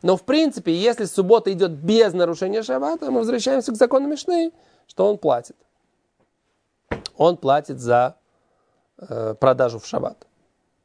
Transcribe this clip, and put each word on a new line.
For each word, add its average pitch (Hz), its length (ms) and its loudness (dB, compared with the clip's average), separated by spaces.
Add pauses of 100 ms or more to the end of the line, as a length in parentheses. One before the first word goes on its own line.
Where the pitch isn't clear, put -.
Но, 180 140 2
в 180 60 -16
принципе, 269 500 0
если 214 320 -2
суббота 196 480 2
идет 180 200 0
без 196 400 2
нарушения 185 500 -2
шаббата, 277 480 -4
мы 254 80 0
возвращаемся 247 540 -2
к 214 40 -6
закону 262 300 2
Мишны, 330 460 -2 (340)
что 196 240 0
он 208 80 -4
платит. 123 380 -4 (1600)
Он 170 200 4
платит 135 440 -2
за, 120 340 2 (840)
э, 113 360 -8
продажу 123 460 0
в - 60 -20
шаббат. - 400 -8 (580)